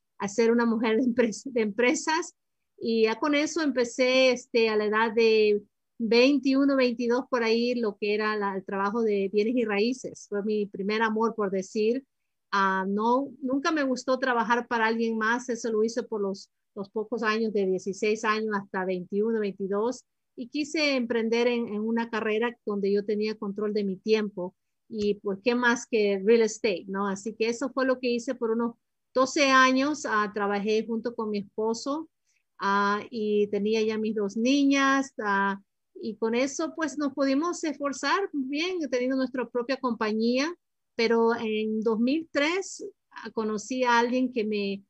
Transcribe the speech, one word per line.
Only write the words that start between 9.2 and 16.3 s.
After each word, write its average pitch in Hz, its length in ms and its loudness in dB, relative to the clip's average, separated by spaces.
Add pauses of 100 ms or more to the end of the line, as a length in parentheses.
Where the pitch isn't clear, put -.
bienes 214 240 2
y 233 80 2
raíces. 226 640 -2
Fue 202 140 -2
mi 214 240 0
primer 202 360 -2
amor, 220 320 0
por 202 160 -2
decir. 214 540 0 (480)
Ah, 190 360 2
no, 240 420 0 (100)
nunca 277 320 -2
me 311 100 0
gustó 262 360 0
trabajar 240 500 0
para 226 180 0
alguien 226 300 0
más. 233 320 0
Eso 233 240 -4
lo 214 120 2
hice 226 180 -2
por 226 180 -6
los, 196 300 -6 (240)